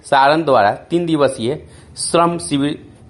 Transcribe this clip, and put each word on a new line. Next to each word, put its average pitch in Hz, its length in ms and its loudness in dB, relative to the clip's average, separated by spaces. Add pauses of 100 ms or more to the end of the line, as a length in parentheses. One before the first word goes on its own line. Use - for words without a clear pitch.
सारण 143 400 2
द्वारा 120 280 2
तीन 170 360 -4
दिवसीय 143 600 -2 (320)
श्रम 170 400 0
शिविर 143 500 -6 (220)